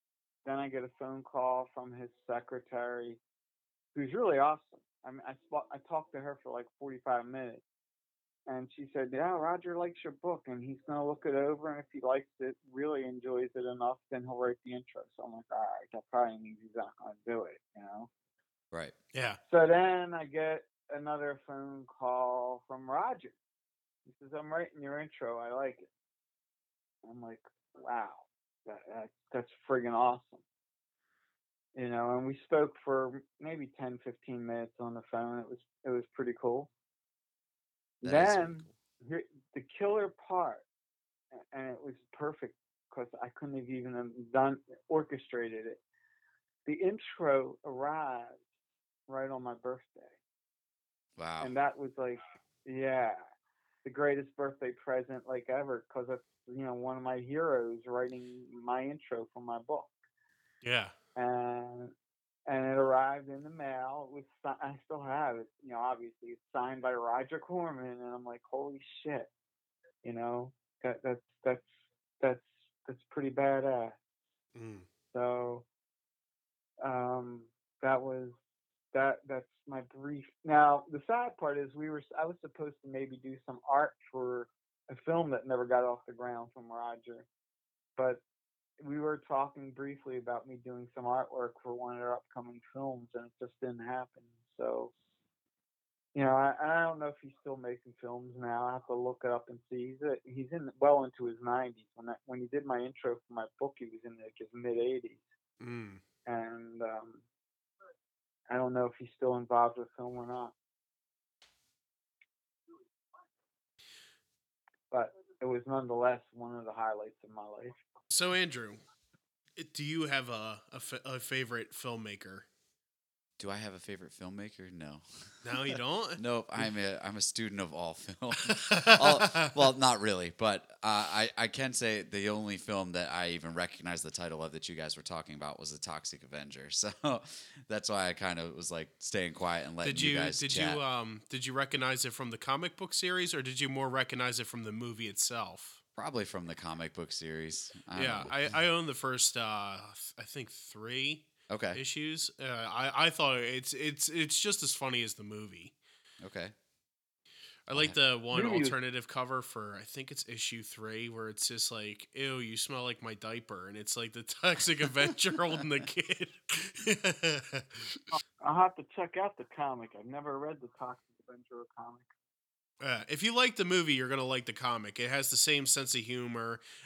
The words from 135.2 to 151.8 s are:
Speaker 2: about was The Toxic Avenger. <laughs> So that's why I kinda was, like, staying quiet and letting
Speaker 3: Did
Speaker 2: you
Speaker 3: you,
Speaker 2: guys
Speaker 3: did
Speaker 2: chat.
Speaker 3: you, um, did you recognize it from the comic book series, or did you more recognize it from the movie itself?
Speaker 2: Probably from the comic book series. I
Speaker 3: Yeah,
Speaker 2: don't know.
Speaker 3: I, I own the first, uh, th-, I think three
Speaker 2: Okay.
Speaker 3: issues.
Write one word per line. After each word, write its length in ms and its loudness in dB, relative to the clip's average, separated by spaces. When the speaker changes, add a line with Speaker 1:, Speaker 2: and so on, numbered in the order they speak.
Speaker 2:
about 240 -8
was 140 -8
The 60 -10
Toxic 440 -8
Avenger. 460 -12
<laughs> 20 -10
So 200 2
that's 200 -2
why 200 2
I 40 0
kinda 420 -2
was, 160 -6
like, 180 -4
staying 360 0
quiet 320 0
and 100 -8
letting 180 0
Speaker 3:
Did 80 2
Speaker 2:
you 100 6
Speaker 3:
you, 60 4
Speaker 2:
guys 200 2
Speaker 3:
did 140 -2
Speaker 2:
chat. 240 2
Speaker 3:
you, 60 0
um, 460 -2
did 160 -4
you 80 -4
recognize 520 2
it 80 -2
from 180 -6
the 80 -8
comic 380 0
book 180 -8
series, 400 2
or 80 0
did 180 -2
you 80 2
more 200 0
recognize 500 2
it 80 -4
from 160 -8
the 100 -6
movie 360 -6
itself? 760 -4
Speaker 2:
Probably 280 -2
from 220 -6
the 80 -6
comic 400 -6
book 160 -6
series. 640 -6
I 140 -4
Speaker 3:
Yeah, 200 2
Speaker 2:
don't 80 -10
know. 60 0
Speaker 3:
I, 180 2
I 140 6
own 180 4
the 80 -2
first, 420 2
uh, 400 0
th-, 240 -10
I 40 -12
think 300 -10
three 720 -4
Speaker 2:
Okay. 280 0
Speaker 3:
issues. 520 -2